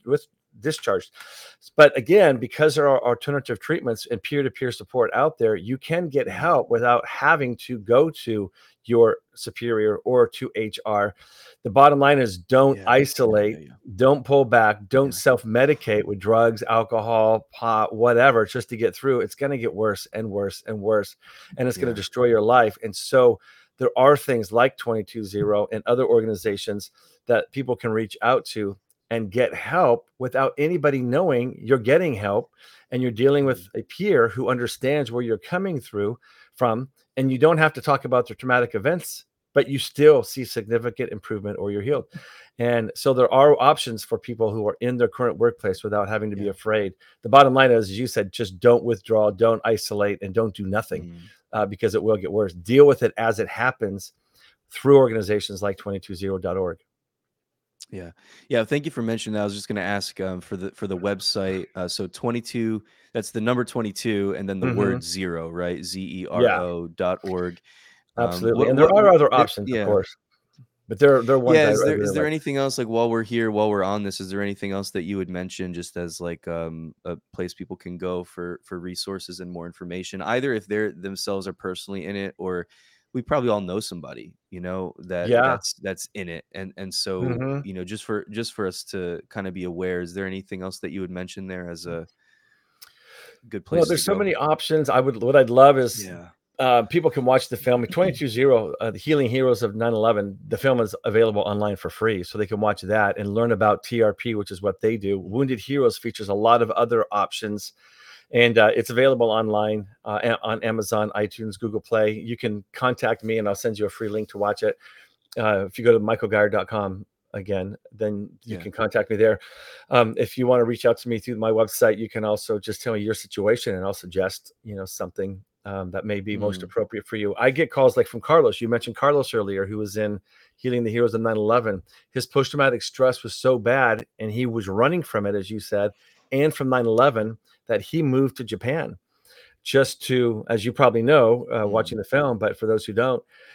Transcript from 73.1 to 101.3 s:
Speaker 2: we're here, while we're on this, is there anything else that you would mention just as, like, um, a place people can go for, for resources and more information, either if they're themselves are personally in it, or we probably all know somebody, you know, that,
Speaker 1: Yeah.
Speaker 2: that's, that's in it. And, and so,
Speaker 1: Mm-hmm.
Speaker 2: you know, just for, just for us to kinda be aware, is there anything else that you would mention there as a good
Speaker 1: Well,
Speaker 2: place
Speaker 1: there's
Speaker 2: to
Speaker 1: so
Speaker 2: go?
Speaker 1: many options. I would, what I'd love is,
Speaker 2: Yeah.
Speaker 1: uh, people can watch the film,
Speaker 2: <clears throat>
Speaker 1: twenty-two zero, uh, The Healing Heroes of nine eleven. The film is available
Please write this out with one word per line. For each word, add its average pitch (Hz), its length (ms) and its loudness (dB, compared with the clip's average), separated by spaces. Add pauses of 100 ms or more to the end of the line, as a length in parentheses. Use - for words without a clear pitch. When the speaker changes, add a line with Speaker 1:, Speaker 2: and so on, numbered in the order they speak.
Speaker 2:
we're 113 120 0
here, 113 280 -2
while 107 180 2
we're 101 160 0
on 101 200 -2
this, 98 180 -8
is 92 80 -10
there 98 100 -6
anything 101 320 -6
else 98 200 -6
that 92 100 -6
you 98 160 -6
would 92 100 -6
mention 90 460 -10
just 85 240 -12
as, 87 200 -10
like, 85 300 -10
um, 82 460 -10 (100)
a 85 140 -10 (160)
place 90 180 -8
people - 240 -14
can 90 220 -14
go 90 260 -6
for, 87 400 -12
for 92 140 -12
resources 90 640 -12
and 90 100 -14
more 85 160 -12
information, 90 560 -12
either 123 320 -2
if 107 120 -6
they're 104 260 -4
themselves 98 540 -8
are 95 60 -8
personally 92 540 -10
in 101 100 -8
it, 98 220 -8
or 90 280 -6 (480)
we 127 60 -4
probably 123 300 -2
all 104 100 2
know 92 180 -6
somebody, 73 540 -14 (160)
you 90 120 -14
know, 90 380 -8
that, 87 300 -6
Speaker 1:
Yeah. 120 140 4
Speaker 2:
that's, 127 320 -2
that's 95 400 -10
in 92 160 -10
it. 82 220 -12
And, 95 260 -12
and 95 160 -12
so, 95 280 -6
Speaker 1:
Mm-hmm. 131 440 -6
Speaker 2:
you 95 80 -12
know, 90 100 -8
just 104 200 -12
for, 107 260 -6
just 110 240 -8
for 104 120 -4
us - 180 -8
to 87 360 -8 (100)
kinda 95 220 -10
be 90 120 -10
aware, 90 360 -6
is 87 140 -10
there 98 120 -6
anything 95 360 -12
else 95 160 -10
that 82 140 -10
you 95 100 -8
would 90 80 -10
mention 90 360 -12
there 90 220 -10
as 85 160 -14
a 85 220 -10 (1400)
good 104 200 -10
Speaker 1:
Well, 170 100 2
Speaker 2:
place 160 80 4
Speaker 1:
there's 170 120 0
Speaker 2:
to - 40 -4
Speaker 1:
so 196 100 0
Speaker 2:
go? 190 60 -2
Speaker 1:
many 190 140 0
options. 156 540 0
I 131 120 4
would, 127 220 -2
what 131 140 4
I'd 127 140 8
love 135 260 10
is, 110 300 -2
Speaker 2:
Yeah. 87 220 -16 (300)
Speaker 1:
uh, 123 260 4
people 131 260 0
can 127 160 -2
watch 131 240 2
the 120 80 -6
film, 123 280 2
Speaker 2:
<clears throat> - 40 -10
Speaker 1:
twenty-two 170 380 -2
zero, 117 520 4
uh, 113 100 -2
The - 80 -12
Healing 143 300 0
Heroes 127 340 2
of 104 120 -4
nine 117 180 0
eleven. 104 460 -2 (100)
The 107 80 -4
film 131 240 0
is 107 140 -2 (100)
available 110 380 2